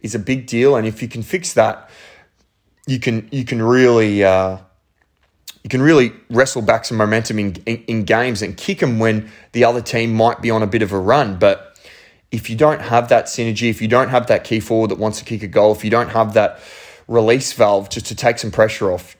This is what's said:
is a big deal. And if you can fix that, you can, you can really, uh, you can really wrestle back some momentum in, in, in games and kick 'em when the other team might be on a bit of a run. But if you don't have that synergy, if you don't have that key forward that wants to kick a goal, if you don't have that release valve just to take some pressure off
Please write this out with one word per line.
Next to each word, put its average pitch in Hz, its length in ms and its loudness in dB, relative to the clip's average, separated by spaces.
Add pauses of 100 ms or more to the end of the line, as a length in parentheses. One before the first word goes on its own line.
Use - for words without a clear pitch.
is 107 140 -10
a 117 40 -2
big 123 280 -6
deal. 127 300 2
And 110 100 -2
if 107 160 -8
you 117 60 -8
can 117 140 -10
fix 180 320 -8
that, 107 360 0 (960)
you 131 120 -4
can, 113 320 -4
you 131 140 -6
can 117 180 -4
really, 117 640 4
uh, 95 340 2 (1040)
you - 60 -14
can 131 140 0
really 143 300 4 (180)
wrestle 123 320 0
back 113 240 0
some 120 100 -6
momentum 107 420 0
in, 101 180 -4 (100)
in, 113 200 -6
in 110 180 -4
games 113 360 -2
and 98 160 -8
kick - 260 -6
'em 120 160 0
when 110 320 -2 (220)
the 120 120 2
other 120 180 2
team 117 320 -4
might 110 260 2
be 113 100 -2
on 110 120 0
a 107 40 0
bit 107 160 0
of 95 100 -4
a 101 60 -2
run. 104 400 0
But 98 400 0 (520)
if 113 180 -8
you 113 80 -8
don't 151 240 2
have 117 280 0
that 117 180 4
synergy, 113 420 -4
if 110 140 -4
you 110 60 -4
don't 120 200 2
have 123 200 0
that 107 160 0
key 110 160 -2
forward 113 300 0
that - 80 -6
wants 107 200 -4
to - 60 -16
kick 107 180 -10
a 104 60 -12
goal, 104 240 4
if 104 120 -6
you 107 60 -2
don't 113 200 0
have 110 240 0
that 104 260 2 (480)
release 117 440 2
valve 101 380 2
just 113 160 -10
to - 80 -10
take 120 240 -2
some 110 120 -8
pressure 110 400 0
off - 300 -8